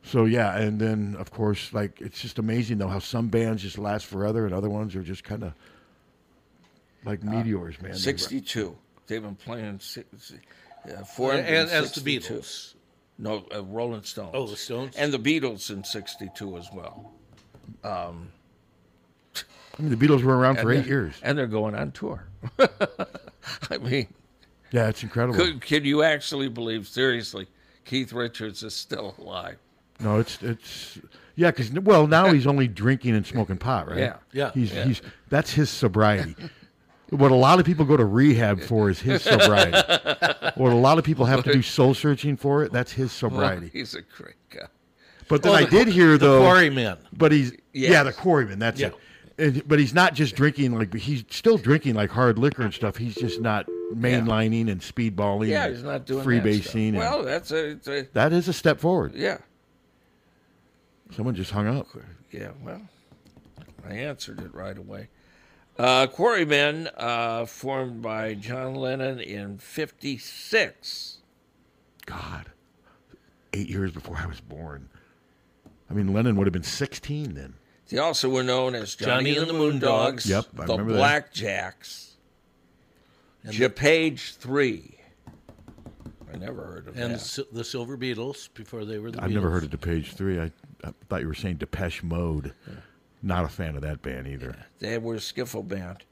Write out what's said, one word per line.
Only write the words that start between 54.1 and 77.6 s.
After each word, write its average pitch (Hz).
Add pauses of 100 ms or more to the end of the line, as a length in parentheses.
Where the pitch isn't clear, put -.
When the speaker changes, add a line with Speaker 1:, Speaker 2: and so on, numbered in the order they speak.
Speaker 1:
and 92
speedballing 101
Speaker 2:
Yeah, 285
Speaker 1:
and 127
Speaker 2:
he's 120
not 139
doing 135
Speaker 1:
freebasing 120
Speaker 2:
that 104
stuff. -
Speaker 1:
and 110
Speaker 2:
Well, 269
that's 147
a, 160
it's -
a 139
Speaker 1:
That 143
is 175
a 151
step -
forward. 160
Speaker 2:
Yeah. - (1800)
Speaker 1:
Someone 117
just 92
hung 104
up. 127 (440)
Speaker 2:
Yeah, - (120)
well, - (1080)
I -
answered 135
it 90
right 95
away. 101 (720)
Uh, 127
Quarrymen, 156
uh, 117
formed 127
by 110
John 127
Lennon 131
in 101
fifty-six. - (880)
Speaker 1:
God, - (1000)
eight 98
years 95
before 82
I 82
was 80
born. 71 (1000)
I -
mean, 98
Lennon 110
would 98
have 90
been 87
sixteen 143
then. 67 (360)